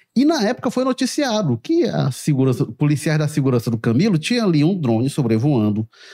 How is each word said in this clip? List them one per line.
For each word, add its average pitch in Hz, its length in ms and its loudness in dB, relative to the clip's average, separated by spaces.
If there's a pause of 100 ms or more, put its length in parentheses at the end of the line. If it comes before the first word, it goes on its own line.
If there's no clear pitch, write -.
(160)
e 254 80 4
na 302 200 2
época 240 260 -2
foi 254 120 -2
noticiado 240 760 -2
que 330 260 0
a 104 260 -2
segurança, 131 540 0
policiais 151 540 0
da 151 100 0
segurança 131 420 0
do 113 60 -2
Camilo 139 400 2
tinha 233 280 -2
ali 160 200 2
um 180 160 2
drone 120 300 0
sobrevoando, 113 760 0 (280)